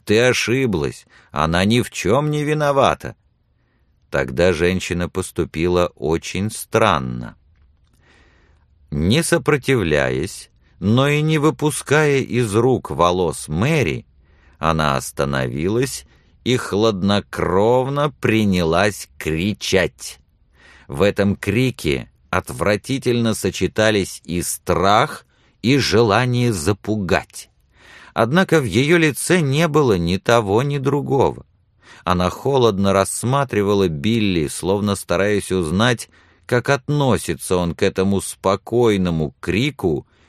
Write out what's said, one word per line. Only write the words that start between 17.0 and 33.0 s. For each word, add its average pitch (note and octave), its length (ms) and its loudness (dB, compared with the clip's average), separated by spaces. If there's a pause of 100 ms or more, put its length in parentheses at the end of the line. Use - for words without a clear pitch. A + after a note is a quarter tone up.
принялась F#2+ 960 0
кричать. F2 1000 -2 (720)
В C#2 140 -4
этом G2+ 340 0
крике G2 760 -4 (200)
отвратительно A2+ 1040 -2
сочетались G2+ 920 0
и F2 180 -4
страх, G2 840 0 (380)
и C3 160 2
желание A#2+ 760 2
запугать. F#2+ 960 -4 (640)
Однако D#3 480 2
в C3+ 40 0
ее C3+ 340 2
лице D#3+ 420 2
не D3 280 0
было C#3+ 280 2
ни F2 200 0
того, A#2 480 2
ни C#3+ 140 -4
другого. C3 680 0 (560)
Она F2+ 260 0
холодно G#2+ 640 0
рассматривала G2+ 920 0